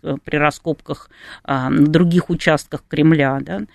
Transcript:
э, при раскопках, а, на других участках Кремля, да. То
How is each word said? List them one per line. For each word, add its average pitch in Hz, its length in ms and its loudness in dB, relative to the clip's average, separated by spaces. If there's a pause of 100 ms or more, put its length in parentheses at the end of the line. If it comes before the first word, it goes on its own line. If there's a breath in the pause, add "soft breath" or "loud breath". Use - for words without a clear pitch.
э, 151 100 -6 (100)
при - 120 -6
раскопках, 147 760 -6 (320 loud breath)
а, 131 280 -4
на 147 180 4
других 170 420 2
участках - 580 -2
Кремля, 147 520 2
да. 165 180 -8
То 208 160 -8